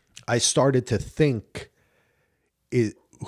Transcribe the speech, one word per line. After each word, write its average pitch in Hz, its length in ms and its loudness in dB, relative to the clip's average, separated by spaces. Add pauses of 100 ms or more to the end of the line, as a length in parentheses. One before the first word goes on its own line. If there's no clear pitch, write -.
(280)
I 120 100 2
started 131 500 2
to 107 100 0
think, - 720 -4 (1000)
it, 120 240 0 (340)